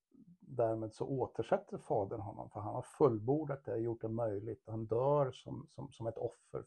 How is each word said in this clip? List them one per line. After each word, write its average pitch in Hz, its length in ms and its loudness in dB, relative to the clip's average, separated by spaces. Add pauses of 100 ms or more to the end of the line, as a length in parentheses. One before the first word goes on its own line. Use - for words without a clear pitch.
(400)
därmed 113 540 -2
så - 140 -6
återsätter 135 720 -2
Fadern 110 440 -2
honom, 120 280 -8
för - 100 -8
han 107 160 -4
har 123 60 -4
fullbordat 139 840 4
det, 110 120 0
gjort 113 240 0
det 113 80 -4
möjligt. 110 580 -2
Han 110 180 -4
dör 131 460 4
som, - 380 -10
som, - 220 -12
som 117 160 -6
ett 117 100 -4
offer - 500 -6